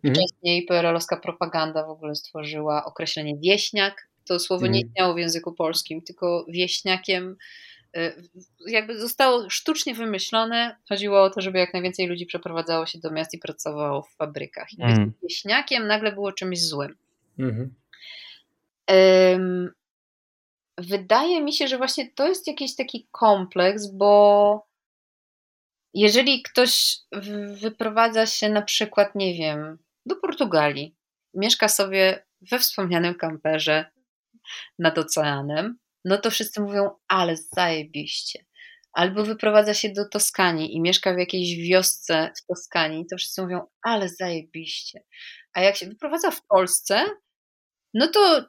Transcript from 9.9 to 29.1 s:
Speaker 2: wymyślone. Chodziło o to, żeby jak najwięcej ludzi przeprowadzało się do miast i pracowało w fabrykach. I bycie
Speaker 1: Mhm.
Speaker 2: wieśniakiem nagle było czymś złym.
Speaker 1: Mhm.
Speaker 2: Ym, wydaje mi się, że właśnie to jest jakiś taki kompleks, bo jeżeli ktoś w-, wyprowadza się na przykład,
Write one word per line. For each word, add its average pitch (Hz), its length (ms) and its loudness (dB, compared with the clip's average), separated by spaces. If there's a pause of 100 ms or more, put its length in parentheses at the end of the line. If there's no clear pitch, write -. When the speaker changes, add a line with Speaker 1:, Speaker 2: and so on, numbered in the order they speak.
Speaker 2:
wymyślone. 226 840 -2 (140)
Chodziło 202 340 4
o 196 60 6
to, 196 120 -6
żeby 190 180 0
jak 180 140 0
najwięcej 180 340 -2
ludzi 175 180 -6
przeprowadzało 165 600 -4
się 165 140 -12
do 165 120 -8
miast 156 220 -6
i 170 60 -12
pracowało 147 600 -6
w - 140 -20
fabrykach. - 580 -10
I - 40 -20
bycie 120 120 -2
Speaker 1:
Mhm. 110 240 2 (100)
Speaker 2:
wieśniakiem 233 640 -2
nagle 214 240 0
było 202 200 -6
czymś 185 360 -6
złym. 143 280 -6 (440)
Speaker 1:
Mhm. 131 340 -4 (1160)
Speaker 2:
Ym, 185 800 6 (1080)
wydaje 214 640 2
mi 294 120 -2
się, 294 140 -2
że 262 100 -2
właśnie 254 380 -4
to 277 120 0
jest 370 200 -2
jakiś 285 280 -6
taki 254 360 -8
kompleks, 202 760 2
bo 208 800 6 (1300)
jeżeli 240 500 4
ktoś - 540 2 (140)
w-, 202 500 -10
wyprowadza 220 640 0
się 214 240 -2
na 214 120 2
przykład, 208 540 0